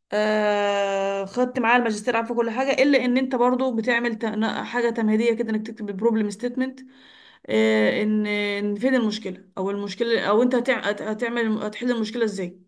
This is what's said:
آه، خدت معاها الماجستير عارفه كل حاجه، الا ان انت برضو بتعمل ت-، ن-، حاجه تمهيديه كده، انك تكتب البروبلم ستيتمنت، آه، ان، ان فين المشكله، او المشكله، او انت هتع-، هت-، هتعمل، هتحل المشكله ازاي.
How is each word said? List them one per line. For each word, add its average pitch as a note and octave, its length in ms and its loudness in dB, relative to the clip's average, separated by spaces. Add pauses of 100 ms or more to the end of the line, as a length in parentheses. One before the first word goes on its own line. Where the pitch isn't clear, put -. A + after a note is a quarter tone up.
(140)
آه، G3+ 1120 2
خدت B3+ 340 -2
معاها A#3+ 180 4
الماجستير A3+ 400 0
عارفه A3+ 180 -4
كل A#3 140 0
حاجه، C4 340 2
الا C4+ 220 4
ان B3 120 2
انت C4 180 0
برضو B3 400 2
بتعمل A#3 400 0
ت-، A3 100 -6
ن-، G#3+ 200 0 (200)
حاجه A#3 240 0
تمهيديه A3+ 440 2
كده، A3 180 -2
انك G#3+ 160 -2
تكتب G#3 220 -10
البروبلم G#3+ 400 0
ستيتمنت، B3 500 -4 (680)
آه، A3 560 2
ان، G#3+ 240 0
ان G#3 480 -2
فين C4 200 2
المشكله، G3+ 500 -2 (120)
او G3 140 -2
المشكله، G3+ 500 -2
او G#3 220 4
انت B3+ 120 4
هتع-، A#3+ 320 0
هت-، G#3 140 -2
هتعمل، A3 600 -2
هتحل A#3+ 280 -4
المشكله A3+ 340 -2
ازاي. F#3 420 -4